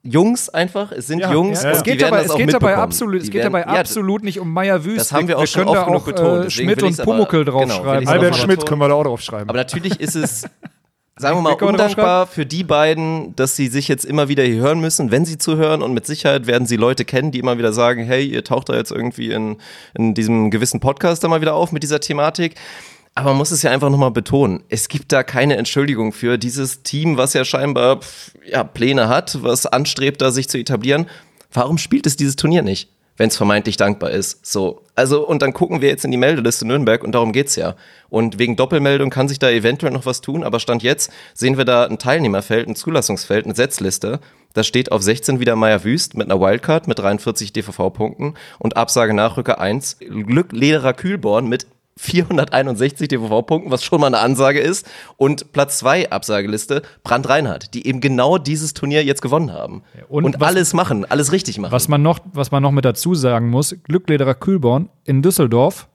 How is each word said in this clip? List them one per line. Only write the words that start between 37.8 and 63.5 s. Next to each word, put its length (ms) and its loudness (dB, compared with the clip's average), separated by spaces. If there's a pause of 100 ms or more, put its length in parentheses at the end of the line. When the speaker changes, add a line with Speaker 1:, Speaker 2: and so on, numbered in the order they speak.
Speaker 1:
Und 280 -2
wegen 200 0
Doppelmeldung 540 2
kann 180 0
sich 100 -6
da 100 4
eventuell 440 0
noch 120 -6
was 140 -4
tun, 240 -6
aber 160 -2
Stand 240 -2
jetzt 260 0 (240)
sehen 240 0
wir 60 0
da 220 4
ein 120 -6
Teilnehmerfeld, 680 0
ein 80 -6
Zulassungsfeld, 680 -2
eine 100 -6
Setzliste. 640 -2 (340)
Da 100 0
steht 280 0
auf 100 0
sechzehn 380 0
wieder 160 2
Meier 300 2
Wüst 320 -2
mit 120 -4
einer 120 2
Wildcard 480 2
mit 100 -2
dreiundvierzig 540 -2
D-V-V-Punkten 800 -4 (260)
und 160 -4
Absage 380 2
Nachrücker 480 0
eins, 380 -4
Glück 520 -2
Lederer 400 2
Kühlborn 560 -2
mit 180 -4 (640)
vierhunderteinundsechzig 800 0
D-V-V-Punkten, 640 -2
was 120 -2
schon 180 2
mal 60 4
eine 120 2
Ansage 400 2
ist. 280 -2 (300)
Und 360 0
Platz 260 0
zwei 320 0
Absageliste, 680 -2 (220)
Brandt 260 -2
Reinhardt, 440 0
die 140 -6
eben 140 -2
genau 360 2
dieses 360 -4
Turnier 300 0
jetzt 180 0
gewonnen 320 0
haben. 300 -10 (140)
Speaker 3:
Ja, 120 -20
und 160 0
Speaker 1:
Und 140 0
Speaker 3:
was 100 4
Speaker 1:
alles 240 0
machen, 320 0
alles 260 0
richtig 280 -2
machen. 120 -6
Speaker 3:
Was 160 0
man 140 4
noch, 180 2 (140)
was 180 -4
man 120 2
noch 80 2
mit 140 2
dazu 300 0
sagen 340 2
muss, 340 0